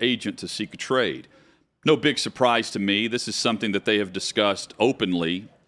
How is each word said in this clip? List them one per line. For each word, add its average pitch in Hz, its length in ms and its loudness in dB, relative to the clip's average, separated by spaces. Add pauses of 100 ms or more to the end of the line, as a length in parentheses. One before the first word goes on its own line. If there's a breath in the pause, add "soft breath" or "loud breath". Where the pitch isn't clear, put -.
agent 113 380 -2
to 92 100 -10
seek - 240 -6
a - 40 -18
trade. 113 520 -2 (560 soft breath)
No 156 100 6
big 143 240 2
surprise 117 520 2
to 107 80 -4
me. 101 280 0
This 117 220 -4
is 104 80 -6
something 113 340 0
that 95 140 0
they 107 140 4
have 95 120 -2
discussed 98 680 -2
openly 92 680 0 (200)